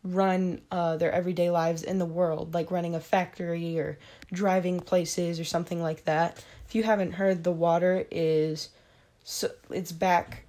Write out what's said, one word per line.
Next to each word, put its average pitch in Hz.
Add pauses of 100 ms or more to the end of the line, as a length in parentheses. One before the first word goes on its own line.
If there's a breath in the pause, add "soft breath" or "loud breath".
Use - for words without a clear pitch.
run, 185 (100)
uh, 170
their 165
everyday 175
lives 165
in 190
the 180
world, 165
like 170
running 170
a 160
factory 170
or 151 (320 loud breath)
driving 180
places 170
or 165
something 170
like 160
that. 160 (240 loud breath)
If -
you 220
haven't 208
heard, 185
the 180
water 170
is, 160 (540 soft breath)
so, - (200)
it's 180
back 175